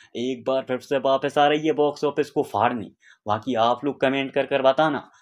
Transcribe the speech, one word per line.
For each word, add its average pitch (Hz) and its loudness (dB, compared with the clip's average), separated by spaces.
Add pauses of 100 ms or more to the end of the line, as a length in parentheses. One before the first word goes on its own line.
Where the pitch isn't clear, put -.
(160)
एक 120 -6
बार 131 -2
फिर 127 -2
से 135 -2
वापस 135 0
आ 143 6
रही 151 0
है 151 2
बॉक्स 147 0
ऑफिस 143 -2
को 147 0
फाड़ने। 113 -2 (360)
बाकी 110 -2
आप 120 2
लोग 135 -4
कमेंट 135 -2
कर 135 0
कर 135 -2
बताना, 135 2 (140)